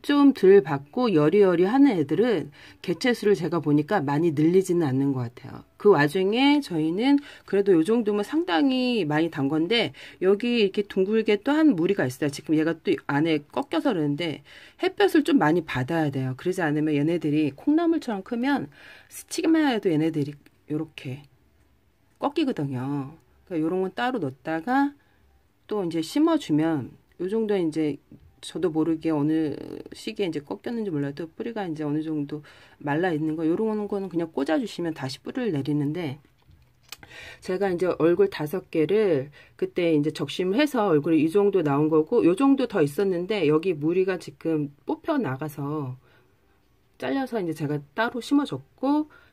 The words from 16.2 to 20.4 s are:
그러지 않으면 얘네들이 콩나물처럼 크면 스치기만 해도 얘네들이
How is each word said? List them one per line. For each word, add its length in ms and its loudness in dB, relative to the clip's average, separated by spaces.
그러지 240 -4
않으면 340 0
얘네들이 640 0
콩나물처럼 640 0
크면 460 -4
스치기만 640 0
해도 180 0
얘네들이 440 0